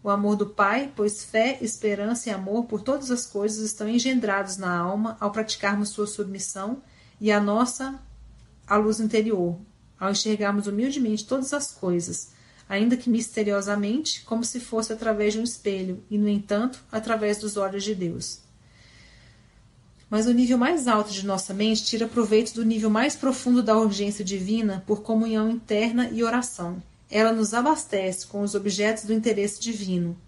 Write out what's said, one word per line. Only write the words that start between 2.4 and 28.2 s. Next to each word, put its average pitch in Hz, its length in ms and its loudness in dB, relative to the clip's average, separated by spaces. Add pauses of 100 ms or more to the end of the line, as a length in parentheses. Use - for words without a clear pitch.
por 214 160 -6
todas 269 280 -2
as 240 160 -2
coisas 214 400 -4
estão 214 240 -4
engendrados 226 680 0
na 180 220 -2
alma 208 420 -2
ao 202 120 0
praticarmos 208 580 -2
sua 208 160 -4
submissão 196 760 -8 (380)
e 208 120 2
a 208 80 4
nossa, 240 600 0 (680)
a 202 80 4
luz 214 240 4
interior, 214 580 2 (420)
ao 196 120 0
enxergarmos 202 560 0
humildemente 220 580 0
todas 269 280 -2
as 285 180 -4
coisas, 175 580 -4 (400)
ainda 220 260 2
que 247 140 -4
misteriosamente, 208 1160 0
como 226 180 -2
se 240 160 -6
fosse 233 340 -4
através 214 400 0
de 220 60 -2
um 226 40 -2
espelho, 190 640 -4
e, 208 120 0
no 208 100 4
entanto, 208 640 0
através 214 480 -2
dos 208 180 -6
olhos 196 260 -2
de 214 120 -2
Deus. 175 460 -6 (1700)
Mas 220 200 2
o 247 60 4
nível 247 260 6
mais 269 280 2
alto 208 240 2
de 190 140 -6
nossa 190 260 -2
mente 214 320 0
tira 220 240 -2
proveito 220 460 2
do 226 100 -4
nível 220 280 2
mais 247 240 2
profundo 247 480 2
da 214 120 6
urgência 202 480 2
divina 196 600 -2
por 208 160 -2
comunhão 220 480 0
interna 233 640 0
e 226 120 0
oração. 202 580 -2 (280)
Ela 220 220 4
nos 220 220 0
abastece 233 720 0